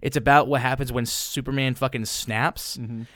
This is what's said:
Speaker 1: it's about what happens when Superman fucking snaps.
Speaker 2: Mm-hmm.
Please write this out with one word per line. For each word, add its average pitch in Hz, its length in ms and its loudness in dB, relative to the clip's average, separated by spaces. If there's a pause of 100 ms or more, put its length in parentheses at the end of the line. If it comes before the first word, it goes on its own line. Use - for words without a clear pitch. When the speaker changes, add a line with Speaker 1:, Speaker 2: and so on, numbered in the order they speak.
Speaker 1:
it's 143 160 0
about 139 320 6
what 139 100 2
happens 127 320 0
when 123 140 0
Superman 135 680 -2
fucking 127 280 -2
snaps. - 720 -2
Speaker 2:
Mm-hmm. 117 260 -8 (120)